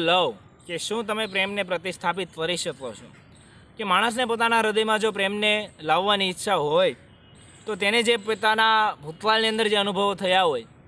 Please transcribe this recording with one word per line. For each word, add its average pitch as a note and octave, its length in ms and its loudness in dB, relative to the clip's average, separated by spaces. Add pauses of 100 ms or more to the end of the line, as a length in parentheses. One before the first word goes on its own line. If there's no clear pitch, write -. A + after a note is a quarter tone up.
(100)
love, E3+ 240 2 (320)
કે E3+ 120 -8
શું A3 280 -6
તમે A3 200 -4
પ્રેમને G3 360 -2
પ્રતિસ્થાપિત F3+ 720 -4
કરી E3 220 -2
શકો C3+ 360 -8
છો, G#2 160 -20 (680)
કે A3 80 -8
માણસને G#3+ 400 0
પોતાના A#3 360 0
હૃદયમાં G#3+ 380 0
જો G#3+ 140 0
પ્રેમને G3+ 400 0 (280)
લાવવાની F#3+ 480 2
ઈચ્છા F#3+ 260 -2
હોય D#3 420 2 (680)
તો G#3+ 100 -6
તેને G#3 260 2
જે A#3 140 2
પોતાના A3 800 2
ભૂતકાળની G#3+ 540 0
અંદર A3 200 0
જે G#3 80 2
અનુભવો G3+ 380 0
થયા F#3 280 2
હોય C3 240 0 (220)